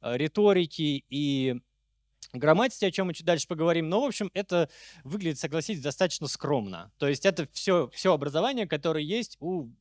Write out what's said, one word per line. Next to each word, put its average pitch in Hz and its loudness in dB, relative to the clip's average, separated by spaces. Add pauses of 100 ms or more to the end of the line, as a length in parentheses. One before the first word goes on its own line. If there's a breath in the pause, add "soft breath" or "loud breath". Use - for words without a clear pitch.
э, 120 -4
риторики 160 2
и 135 0 (760)
грамматики, 160 4
о 190 2
чём 190 -2
мы 175 -4
чуть 165 -14
дальше 165 2
поговорим. 165 2
Но, 190 2
в 277 0
общем, 214 -4
это 180 0 (360 loud breath)
выглядит, 165 -4
согласитесь, 160 -4
достаточно 147 -2
скромно. 107 -4
То 143 0
есть 143 -2
это 175 0
всё, 175 0
всё 190 2
образование, 165 0
которое 156 -2
есть 202 -4
у 165 -6 (120)